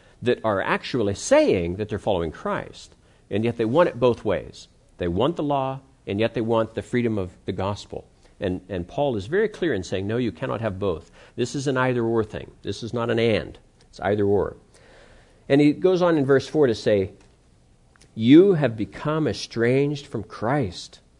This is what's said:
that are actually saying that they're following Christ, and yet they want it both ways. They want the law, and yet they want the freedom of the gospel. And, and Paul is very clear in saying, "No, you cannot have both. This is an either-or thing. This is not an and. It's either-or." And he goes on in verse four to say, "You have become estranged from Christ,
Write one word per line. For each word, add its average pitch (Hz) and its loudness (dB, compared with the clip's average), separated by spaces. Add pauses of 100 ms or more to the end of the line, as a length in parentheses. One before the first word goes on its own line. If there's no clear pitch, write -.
(220)
that 120 2
are 101 0
actually 120 -2
saying 110 2
that 104 -6
they're 104 -6
following 87 -2
Christ, - -8 (340)
and 101 -2
yet 117 -2
they 117 0
want 147 4
it 120 -6
both 120 2
ways. 85 -4 (300)
They 90 -2
want 113 0
the 170 -6
law, 135 -4 (260)
and 98 -4
yet 117 0
they 127 -2
want 113 0
the 101 -4
freedom 117 -2
of 90 -6 (120)
the 104 -6
gospel. 98 -8 (320)
And, 92 -4
and 90 -6
Paul 139 -2
is 95 -6
very 202 0
clear 170 -4
in 95 -4
saying, 98 -6
"No, 107 -2
you 123 -2
cannot 123 -6
have 104 -4
both. 92 -4 (240)
This 123 -4
is 135 -6
an 135 0
either-or 120 2
thing. - -12 (100)
This 101 -8
is 113 -8
not 117 -2
an 117 0
and. 113 0 (300)
It's - -20
either-or." 101 0 (920)
And 139 4
he 147 6
goes 180 2
on 170 4
in 143 2
verse 135 4
four 151 4
to 113 2
say, 104 2 (1040)
"You 156 8
have 131 0
become 151 -2
estranged 131 0
from 107 -8
Christ, 113 -6 (200)